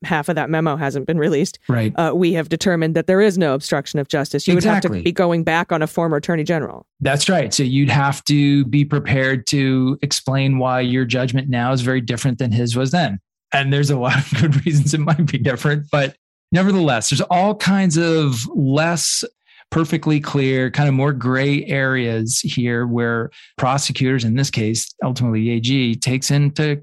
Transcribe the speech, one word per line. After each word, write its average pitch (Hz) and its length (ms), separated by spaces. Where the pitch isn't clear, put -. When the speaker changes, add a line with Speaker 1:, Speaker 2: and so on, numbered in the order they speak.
Speaker 1:
half 156 240
of 175 80
that 143 140
memo 160 260
hasn't 139 320
been 165 100
released, 156 400
Speaker 2:
Right. 113 280
Speaker 1:
uh, 160 160
"we 170 200
have 156 160
determined 160 460
that 165 120
there 190 140
is 202 160
no 156 160
obstruction 143 440
of 143 120
justice." 147 360
You 180 100
would 180 100
have 208 160
to 185 80
Speaker 2:
Exactly. 90 140
Speaker 1:
be 170 100
going 170 320
back 165 260
on 165 100
a 156 60
former 165 300
attorney 156 260
general. 156 420
Speaker 2:
That's 139 300
right. 151 240
So 143 100
you'd 135 260
have 139 360
to 143 400
be 139 180
prepared 135 640
to 131 540
explain 135 560
why 127 240
your 127 240
judgment 127 420
now 123 240
is 131 80
very 127 220
different 120 380
than 123 120
his 117 240
was 131 160
then. 131 300
And 135 220
there's 143 160
a 143 80
lot 123 180
of 135 240
good 143 240
<laughs> - 40
reasons 147 260
it 160 60
might 156 260
be 143 140
different, 143 520
but 139 240
nevertheless, 170 580
there's 143 120
all 190 240
kinds 190 420
of 156 560
less 156 720
perfectly 156 480
clear, 131 520
kind 147 180
of 135 60
more 139 180
gray 135 520
areas 123 720
here 120 480
where 117 420
prosecutors, 131 680
in 113 120
this 139 140
case, 110 400
ultimately 123 380
the 117 100
A 117 80
G, 123 360
takes 131 360
into 143 520